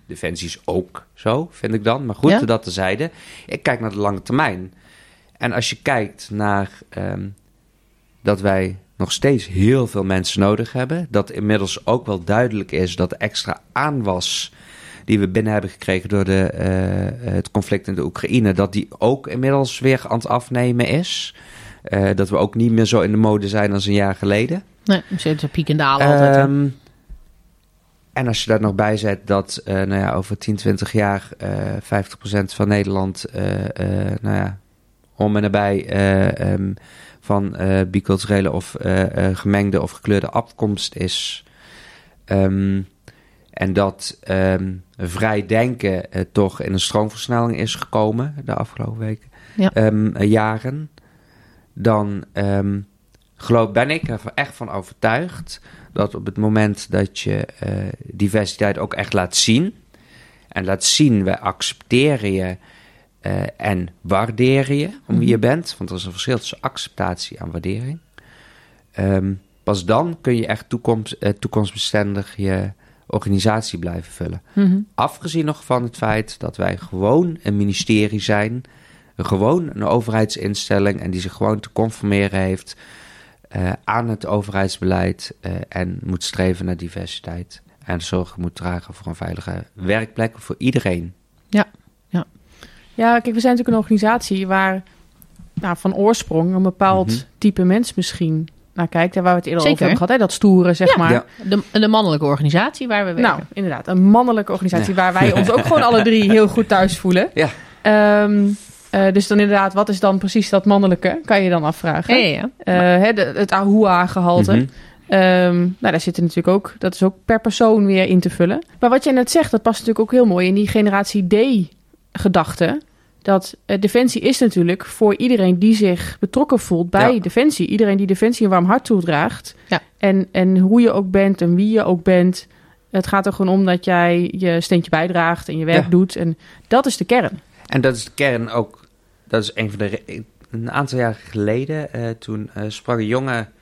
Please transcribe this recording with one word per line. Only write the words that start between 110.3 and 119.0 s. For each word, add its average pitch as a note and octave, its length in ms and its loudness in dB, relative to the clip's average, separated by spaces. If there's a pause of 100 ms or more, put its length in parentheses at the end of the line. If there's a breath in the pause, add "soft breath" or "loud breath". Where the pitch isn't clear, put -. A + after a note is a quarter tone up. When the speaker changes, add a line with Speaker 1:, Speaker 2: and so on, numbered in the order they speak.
Speaker 3:
dat F#3+ 140 2
mannelijke, G3 600 4
kan G3 180 2
je F#3 80 2
dan E3 140 2
afvragen. E3 540 0
Speaker 2:
Ja, A3 80 4
ja, D3+ 80 0
ja. - 160 -6 (460)
Speaker 3:
Eh, F#3 80 4
hè, A3+ 80 4
de, G3 220 0
het G3 180 0
Ahua-gehalte. F3+ 1040 4
Speaker 1:
Mhm. C3 100 2 (420 loud breath)
Speaker 3:
Ehm, F3+ 500 4
nou, F3+ 200 0
daar E3+ 220 0
zitten F3 220 -2
natuurlijk F3 340 2
ook, - 220 -4
dat F#3 160 -4
is - 80 -2
ook F#3+ 120 2 (100)
per A3 160 2
persoon A3 460 4
weer F#3+ 200 4
in F3+ 140 4
te F3 100 0
vullen. G#3 340 0 (160)
Maar A#3+ 100 4
wat C4 140 4